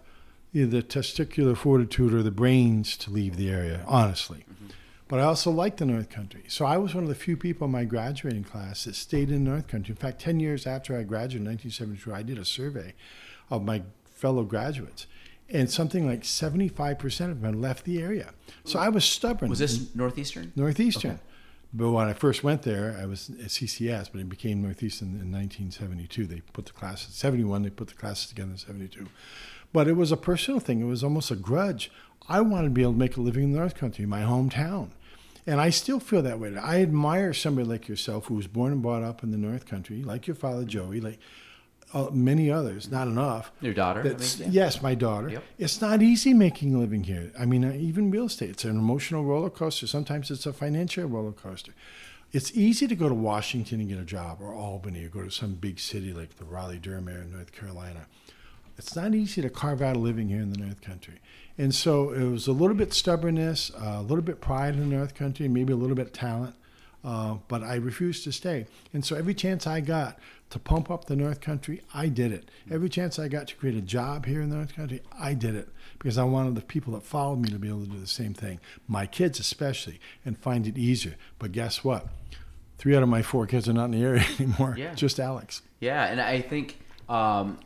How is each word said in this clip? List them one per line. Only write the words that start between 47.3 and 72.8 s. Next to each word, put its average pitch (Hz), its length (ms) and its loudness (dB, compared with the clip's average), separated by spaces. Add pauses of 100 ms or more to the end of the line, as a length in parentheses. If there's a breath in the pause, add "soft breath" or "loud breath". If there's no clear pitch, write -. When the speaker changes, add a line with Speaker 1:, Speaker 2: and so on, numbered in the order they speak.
Speaker 1:
I 123 80 0
mean, 123 200 6
uh, 135 80 0
even 170 380 0
real 226 160 2
estate, 104 220 -4
it's - 140 -8
an 110 140 0
emotional 139 480 0
roller 151 240 2
coaster. 160 380 -4
Sometimes 143 440 -4
it's 131 140 -6
a 143 80 -4
financial 165 520 -2
roller 110 280 -4
coaster. - 400 -14 (580 loud breath)
It's 139 240 -4
easy 226 320 4
to 226 80 0
go 160 140 2
to 123 60 2
Washington 110 640 -2
and 104 80 -2
get 95 100 -4
a 90 60 -8
job, 85 360 -8
or 104 120 -12
Albany, 98 500 -8
or 85 60 -12
go 90 140 -10
to 95 80 -10
some 98 240 -6
big 90 240 -6
city 95 340 -8
like 82 240 -12
the - 80 -16
Raleigh-Durham 90 640 -8
area 90 140 -10
in 87 100 -12
North 90 180 -14
Carolina. 90 560 -14 (720 loud breath)
It's - 180 -12
not 196 180 0
easy 208 280 2
to 127 80 0
carve 143 320 -2
out 131 160 2
a - 20 2
living 113 300 0
here 101 100 0
in 101 140 -2
the 101 60 -4
North 101 220 -8
Country. - 340 -16 (420 loud breath)
And 135 180 2
so 143 360 4
it 127 120 0
was 123 240 0
a 135 60 4
little 180 220 6
bit 202 180 2
stubbornness, 160 840 2
uh, 107 220 -4
a 104 40 -4
little 151 220 2
bit 165 160 -4
pride 139 360 0
in 143 40 2
the 143 160 2
North 139 180 -2
Country, 139 360 -2
maybe 127 240 4
a - 20 4
little 127 220 2
bit 127 160 -4
talent. 120 420 -4 (480 soft breath)
Uh, 110 340 -4 (100)
but 117 160 -4
I 123 120 -4
refused 127 500 -2
to 143 60 -6
stay. 139 360 -4 (260 loud breath)
And 143 100 -2
so 156 120 -2
every 165 180 0
chance 185 320 -2
I 160 160 -2
got 147 380 -2 (320 loud breath)
to - 80 -6
pump 160 320 2
up 170 140 -6
the 143 100 -2
North 143 260 0
Country, 151 400 -6 (120)
I 156 160 0
did 120 220 2
it. 92 200 -10 (180 loud breath)
Every 165 200 0